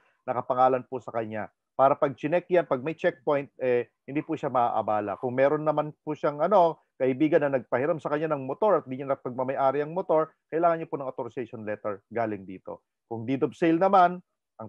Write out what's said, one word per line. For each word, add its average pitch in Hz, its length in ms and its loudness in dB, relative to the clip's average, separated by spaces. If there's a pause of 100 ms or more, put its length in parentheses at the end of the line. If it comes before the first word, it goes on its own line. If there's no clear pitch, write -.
(260)
nakapangalan 127 640 2
po 131 80 -8
sa 117 160 -12
kanya. 107 320 -6 (320)
Para 139 160 6
pag 143 240 -2
chinek 170 320 -2
yan, 170 160 2
pag 127 160 -2
may 160 160 -6
checkpoint, 151 640 -2
eh, 120 240 0 (160)
hindi 139 160 -8
po 151 160 -4
siya 143 160 -6
maaabala. 107 720 0
Kung 127 160 -4
meron 143 240 4
naman 151 400 -2
po 151 100 -8
siyang, 147 300 -4
ano, 175 400 4 (160)
kaibigan 147 480 2
na 139 80 0
nagpahiram 135 480 -2
sa 151 80 -8
kanya 151 240 -2
ng 135 80 -4
motor 147 400 0
at - 80 -20
di 131 80 -6
niya 135 160 -4
napagmamayari 131 640 -2
ang 151 160 -4
motor, 160 400 0 (160)
kailangan 165 320 0
niyo 156 80 -12
po 151 80 -6
ng 139 80 -8
authorization 120 560 -10
letter 104 480 -6
galing 107 320 -4
dito. 92 400 -16 (240)
Kung 113 160 -10
deed 131 240 -2
of 117 80 -12
sale 165 240 2
naman, 180 400 4 (400)
ang 110 100 -14